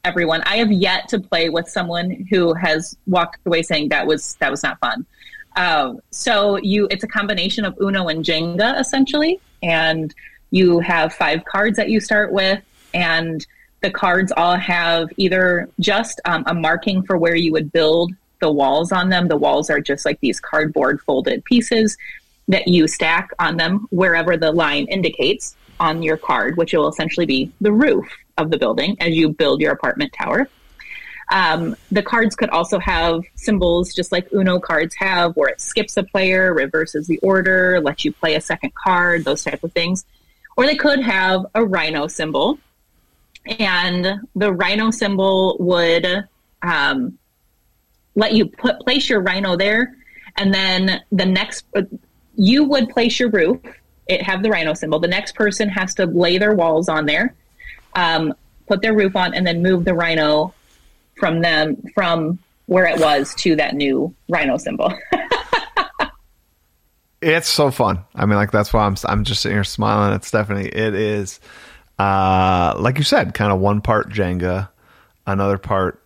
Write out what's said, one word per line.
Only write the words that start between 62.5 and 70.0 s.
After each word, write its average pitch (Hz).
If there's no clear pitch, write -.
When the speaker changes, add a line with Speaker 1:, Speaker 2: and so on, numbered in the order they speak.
Speaker 1:
where 185
it 160
was 147
to 160
that 147
new 139
rhino 147
symbol. -
<laughs> -
Speaker 2:
It's 165
so 143
fun. 95
I -
mean, 104
like, 101
that's 104
why 107
I'm 101
s-, -
I'm 104
just 104
sitting 98
here 101
smiling 104